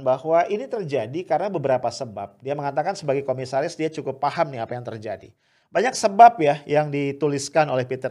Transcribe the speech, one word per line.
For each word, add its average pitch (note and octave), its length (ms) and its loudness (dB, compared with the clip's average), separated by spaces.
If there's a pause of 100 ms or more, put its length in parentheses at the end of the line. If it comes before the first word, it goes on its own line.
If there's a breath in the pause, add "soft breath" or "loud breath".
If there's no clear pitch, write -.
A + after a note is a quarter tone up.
bahwa D#3 400 2
ini G#3+ 240 -6
terjadi C#3+ 560 -4
karena E3 240 0
beberapa C3 400 0
sebab. G2+ 480 -10
Dia C3 160 -6
mengatakan D3 400 -2
sebagai C#3 320 -2
komisaris C3+ 480 -2
dia D#3 160 -2
cukup C#3 320 -8
paham D3 320 0
nih A#2 80 -6
apa A#2+ 160 -6
yang A#2+ 80 -12
terjadi. A2 440 -10 (440)
Banyak A#3 240 0
sebab A#3 400 8
ya D3 320 2
yang D3+ 160 4
dituliskan C#3+ 800 0
oleh C3 160 0
Peter C3 280 -4